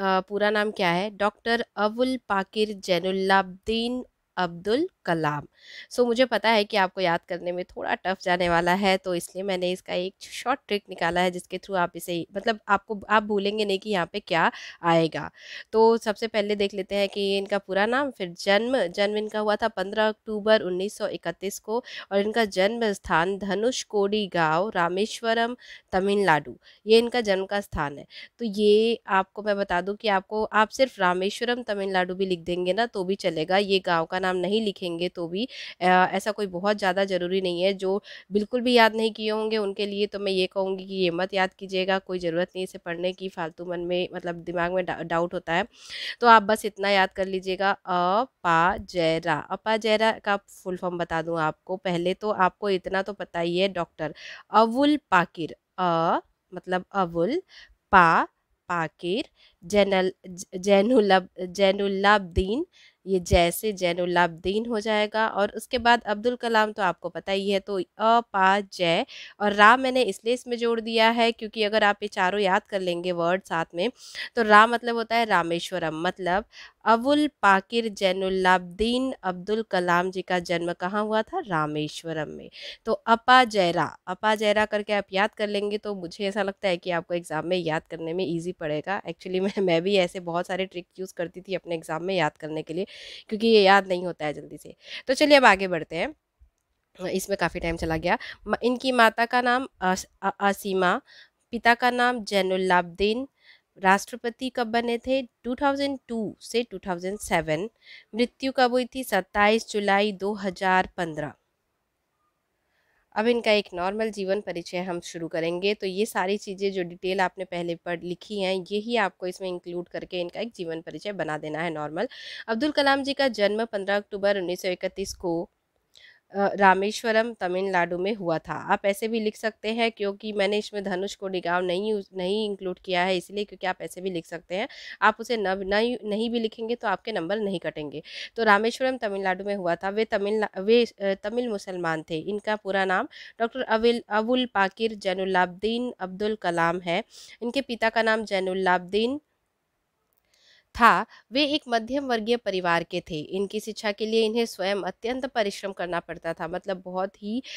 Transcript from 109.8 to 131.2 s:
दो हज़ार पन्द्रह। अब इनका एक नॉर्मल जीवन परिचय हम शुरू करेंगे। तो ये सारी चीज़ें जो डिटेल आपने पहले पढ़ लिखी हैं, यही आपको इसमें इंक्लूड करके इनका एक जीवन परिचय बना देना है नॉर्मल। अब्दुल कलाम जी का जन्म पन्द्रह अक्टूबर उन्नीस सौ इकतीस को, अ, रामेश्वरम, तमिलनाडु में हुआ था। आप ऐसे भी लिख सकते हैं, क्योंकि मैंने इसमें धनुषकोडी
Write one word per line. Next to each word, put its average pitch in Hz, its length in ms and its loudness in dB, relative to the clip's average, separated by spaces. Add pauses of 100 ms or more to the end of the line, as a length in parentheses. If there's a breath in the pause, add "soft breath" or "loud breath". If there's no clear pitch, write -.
दो 196 220 -4
हज़ार 185 640 0
पन्द्रह। 156 360 -6 (1800)
अब 214 100 0
इनका 233 260 2
एक 208 220 2
नॉर्मल 202 360 -2
जीवन 202 300 -2
परिचय 175 380 -8
हम 175 220 -4
शुरू 165 280 -10
करेंगे। 175 460 -2
तो 208 120 -8
ये 190 200 -2
सारी 196 300 -2
चीज़ें 196 360 -4
जो 185 100 -4
डिटेल 185 380 -4
आपने 185 240 -2
पहले 175 300 -6
पढ़ 170 280 -8
लिखी 180 380 -8
हैं, 185 320 -2
यही 214 240 -4
आपको 190 300 -2
इसमें 185 220 -8
इंक्लूड 175 400 -8
करके 170 320 -8
इनका 175 200 -8
एक 226 160 -8
जीवन 165 240 -8
परिचय 165 320 -12
बना 156 260 -4
देना 156 220 -8
है 170 100 -4
नॉर्मल। 156 380 -6 (400 loud breath)
अब्दुल 226 220 0
कलाम 277 320 2
जी 269 100 -4
का 269 160 0
जन्म 208 360 0
पन्द्रह 202 320 -4
अक्टूबर 202 420 0
उन्नीस 175 240 -4
सौ 196 60 -2
इकतीस 190 460 -6
को, 170 360 -4 (840 loud breath)
अ, 196 200 2
रामेश्वरम, 208 800 4
तमिलनाडु 180 640 -2
में 190 160 -2
हुआ 170 240 -2
था। 160 140 -8
आप 156 340 -2
ऐसे 196 220 -2
भी 226 120 -2
लिख 214 160 -4
सकते - 320 -6
हैं, 226 240 0
क्योंकि 202 400 -6
मैंने 202 260 2
इसमें 208 260 -6
धनुषकोडी 190 560 -4